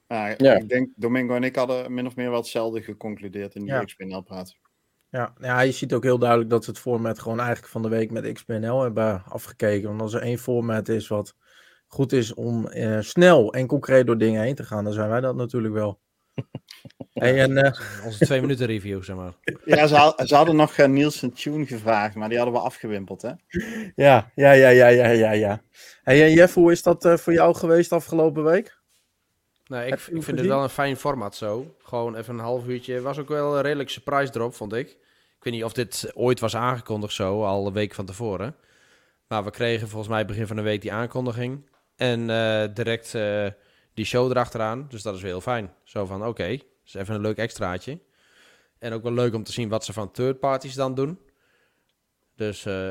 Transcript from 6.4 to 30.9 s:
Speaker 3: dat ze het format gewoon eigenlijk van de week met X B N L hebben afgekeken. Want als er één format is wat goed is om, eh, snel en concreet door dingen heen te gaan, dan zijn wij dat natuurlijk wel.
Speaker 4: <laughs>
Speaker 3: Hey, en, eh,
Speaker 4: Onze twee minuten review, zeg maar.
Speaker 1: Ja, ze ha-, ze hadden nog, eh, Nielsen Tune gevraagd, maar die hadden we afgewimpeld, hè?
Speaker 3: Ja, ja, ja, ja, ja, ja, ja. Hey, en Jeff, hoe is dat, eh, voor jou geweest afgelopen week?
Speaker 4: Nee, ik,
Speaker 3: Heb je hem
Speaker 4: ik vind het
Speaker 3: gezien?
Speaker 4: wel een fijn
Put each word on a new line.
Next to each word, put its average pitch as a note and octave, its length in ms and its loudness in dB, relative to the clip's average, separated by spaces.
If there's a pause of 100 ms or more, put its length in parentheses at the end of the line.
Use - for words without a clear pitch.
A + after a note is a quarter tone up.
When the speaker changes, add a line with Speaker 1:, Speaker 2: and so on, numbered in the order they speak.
Speaker 3:
dat A2+ 140 0
ze - 60 -14
het G#2+ 100 -14
format A2+ 400 -4
gewoon A2+ 200 -6
eigenlijk A#2+ 280 -4
van A#2 140 -8
de A2+ 80 -4
week A2+ 220 -2
met A2 200 -8
X - 120 -14
B - 40 -18
N A2+ 220 -6
L C3 120 0
hebben A2 440 -2
afgekeken. G#2 640 -4
Want G#2+ 120 -8
als A2 120 -6
er A2+ 80 -4
één A#2+ 180 -4
format A#2 500 -2
is A2 180 -4
wat G#2 280 -6 (520)
goed C3 240 -4
is A2+ 220 0
om, A#2 340 -4
eh, A2 320 -2
snel D#3 540 6
en B2+ 140 -2
concreet C3 400 4
door A#2+ 100 2
dingen A2 240 2
heen B2+ 140 -2
te A#2 80 -14
gaan, G#2+ 200 -6
dan G#2 100 -4
zijn G#2+ 160 -2
wij A#2+ 120 0
dat C3 140 -4
natuurlijk A#2 380 -4
wel. G#2+ 260 -4 (360)
Speaker 4:
<laughs> - 260 -12 (520)
Speaker 3:
Hey, C3 280 2
en, C3+ 160 2
eh, - 480 0
Speaker 4:
Onze A2 200 2
twee C3+ 160 0
minuten C3 240 0
review, G2+ 380 -6
zeg F#2+ 120 -12
maar. F2+ 180 -10 (320)
Speaker 1:
Ja, D3+ 220 6
ze D3 80 4
ha-, D3 300 6
ze C#3+ 100 2
hadden D#3+ 200 6
nog, D3+ 220 4
eh, C#3+ 100 8
Nielsen C#3 460 0
Tune D3+ 320 -6
gevraagd, G#2+ 500 -2
maar G#2+ 140 -6
die A#2+ 80 -2
hadden A#2+ 180 -2
we A2 60 0
afgewimpeld, G2 600 -8
hè? A#2+ 100 -8 (640)
Speaker 3:
Ja, C3 400 6
ja, C#3 160 8
ja, C3 180 12
ja, B2 180 10
ja, B2 220 8
ja, A2 220 4
ja. G#2+ 300 0 (420)
Hey, C#3+ 200 6
en D#3+ 100 6
Jeff, F3 200 8
hoe E3+ 180 6
is E3+ 120 0
dat, E3+ 220 0
eh, E3+ 120 6
voor E3+ 160 -2
jou E3 220 4
geweest E3+ 360 2
afgelopen D#3 520 0
week? F3+ 380 0 (840)
Speaker 4:
Nee, B2 160 -8
ik, B2+ 60 -6
Speaker 3:
Heb C3+ 100 -4
je - 60 -18
hem F3 100 -10
Speaker 4:
ik D#3 80 -6
vind - 20 -10
het D3 100 -6
Speaker 3:
gezien? E3+ 120 -2
Speaker 4:
wel C#3 160 0
een C3 60 -4
fijn C#3 280 -4